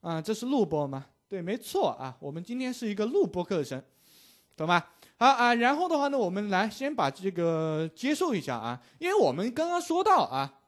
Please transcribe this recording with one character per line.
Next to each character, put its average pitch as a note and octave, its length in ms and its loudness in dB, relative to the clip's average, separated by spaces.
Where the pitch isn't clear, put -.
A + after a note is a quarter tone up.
啊， E3 180 -4
这 G#3 140 -4
是 A3 100 -10
录 B3 220 2
播 D3+ 200 -2
吗？ C3+ 200 -10
对， F#3+ 140 -8
没 G3 160 -4
错 A#3 320 0
啊， C3 300 -10
我 D3 100 -10
们 D#3+ 120 -10
今 A#3+ 160 -8
天 B3+ 140 -4
是 B3 160 -6
一 G#3 60 -4
个 G#3 100 -2
录 D4+ 220 2
播 F3+ 180 -4
课 E3+ 180 -2
程， C3+ 200 -8
懂 D#3 100 -4
吗？ F3 160 4
好 A#3 80 4
啊， A#3+ 280 6
然 A#3+ 220 4
后 F4+ 100 0
的 E4 120 2
话 C#4+ 100 2
呢， C#4 80 -2
我 G3+ 140 2
们 G3+ 180 -4
来 G3+ 220 2
先 C#4 240 -6
把 C#3 160 2
这 F#3+ 200 -4
个 D#3+ 640 0
接 C#4 200 0
受 D4+ 200 0
一 F3 60 0
下 B2+ 160 -4
啊， A#2 240 -6
因 E4 80 -4
为 F#4 80 0
我 A3 160 6
们 F#3+ 220 -2
刚 D#4+ 160 -2
刚 F4 100 0
说 F4 240 0
到 F#4+ 200 6
啊 C3+ 460 -4